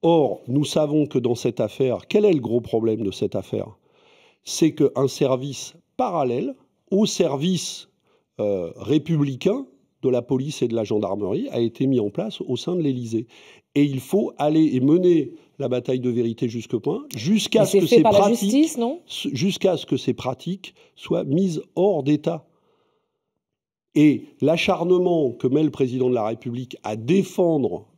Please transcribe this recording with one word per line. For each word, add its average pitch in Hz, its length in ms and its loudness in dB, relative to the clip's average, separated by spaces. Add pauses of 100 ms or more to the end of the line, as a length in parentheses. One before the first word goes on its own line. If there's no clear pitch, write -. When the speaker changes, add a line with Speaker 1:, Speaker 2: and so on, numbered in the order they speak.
Speaker 1:
Or, 160 460 2
nous 139 160 0
savons 151 420 0
que 135 140 0
dans 120 160 0
cette - 240 -4
affaire, 117 480 -2
quel 208 160 2
est 202 80 6
le 151 80 2
gros 117 200 -2
problème 110 420 -2
de 98 100 -4
cette - 240 -4
affaire ? 98 400 -8 (680)
C'est - 320 0
qu'un 139 320 2
service 131 680 -2 (220)
parallèle 175 600 -4 (340)
au 202 160 2
service, 160 840 -2 (500)
euh, 98 340 -2
républicain 151 920 -2 (360)
de 135 60 0
la 120 140 0
police 135 400 -4
et 123 60 -2
de 113 60 -4
la 113 80 -2
gendarmerie 107 680 -4
a 123 100 -4
été 117 260 -2
mis 131 140 2
en 104 100 -2
place - 300 -8
au 127 160 -4
sein 170 180 -6
de 180 80 -2
l'Élysée. 120 460 -4 (480)
Et 143 80 4
il 135 160 -4
faut 202 360 -2
aller 151 380 4
et 127 60 2
mener 160 500 4 (300)
la 135 80 -4
bataille 127 320 -2
de 123 100 -2
vérité 117 380 -2
jusque 113 280 -6
point, 170 280 -4 (100)
jusqu'à 185 460 2
Speaker 2:
Mais 202 60 4
Speaker 1:
ce - 60 -4
Speaker 2:
c'est 202 60 6
Speaker 1:
que 175 80 4
Speaker 2:
fait 240 100 6
Speaker 1:
ces 226 60 8
Speaker 2:
par 220 100 6
la 202 60 6
Speaker 1:
pratiques, 202 320 2
Speaker 2:
justice, 294 280 2
non ? 247 280 -4
Speaker 1:
s-, - 260 -8
jusqu'à 175 440 0
ce - 100 -8
que 143 100 -2
ces 127 180 -2
pratiques 131 600 -8 (220)
soient 170 260 -4
mises 156 400 0 (140)
hors 180 260 0
d'état. 151 440 -2 (1500)
Et 147 300 4 (140)
l'acharnement 170 920 2
que 131 160 -4
met 143 160 2
le 147 60 2
président 127 380 -2
de 123 60 2
la 113 100 0
République 120 600 -8
à 107 100 -6
défendre 143 920 0 (120)